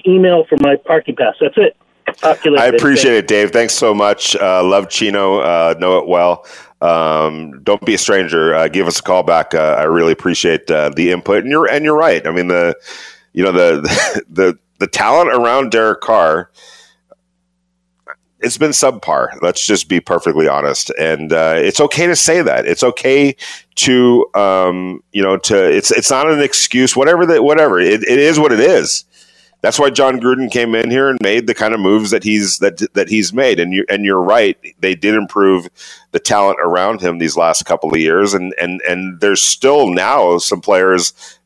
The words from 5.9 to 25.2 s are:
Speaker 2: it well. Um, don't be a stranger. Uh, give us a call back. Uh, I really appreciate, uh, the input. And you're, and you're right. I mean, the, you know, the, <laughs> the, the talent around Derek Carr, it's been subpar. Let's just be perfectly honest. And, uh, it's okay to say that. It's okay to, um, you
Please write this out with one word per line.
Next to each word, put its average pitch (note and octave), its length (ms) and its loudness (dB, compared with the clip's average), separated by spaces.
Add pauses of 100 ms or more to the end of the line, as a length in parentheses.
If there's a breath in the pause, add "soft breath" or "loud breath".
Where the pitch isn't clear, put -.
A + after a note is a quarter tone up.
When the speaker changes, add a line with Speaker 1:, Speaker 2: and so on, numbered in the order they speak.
Speaker 2:
it D2 80 -4
well. F2 380 0 (360 loud breath)
Um, D#2 840 -2
don't G2+ 220 -2
be A2+ 80 0
a F#2+ 40 0
stranger. E2 560 0
Uh, D#2+ 140 0
give F2 200 -2
us E2+ 120 -4
a - 40 -10
call F#2 200 0
back. E2 300 0
Uh, D#2 260 0
I D2+ 40 0
really E2 280 2
appreciate, E2 580 -2
uh, D2+ 200 0
the E2+ 220 -2
input. F2+ 320 -2
And B2+ 80 -6
you're, D3+ 180 0
and D3 160 -2
you're D3+ 100 0
right. D3+ 320 0
I E2+ 40 -4
mean, F2 180 -4
the, F2 260 0 (560 loud breath)
you F2+ 120 -2
know, F#2+ 80 2
the, E2+ 760 0
<laughs> - 40 -20
the, F2+ 300 0 (200)
the G2 80 -4
talent C3+ 420 0
around A#2+ 420 0
Derek A2 300 0
Carr, F2+ 500 0 (1900 soft breath)
it's A#2+ 160 -6
been D3+ 140 0
subpar. G2+ 720 -2
Let's F2 240 -2
just G2+ 220 -2
be F2+ 140 0
perfectly D#2 480 0
honest. C#2+ 500 -2
And, D#2 320 -2
uh, D#2+ 240 2
it's E2 240 -2
okay D#3+ 280 0
to F3 100 0
say E3+ 240 0
that. - 260 -2
It's - 160 -2
okay C3+ 540 0 (380 loud breath)
to, B2 600 2
um, F#2 680 0 (120)
you G2+ 100 -2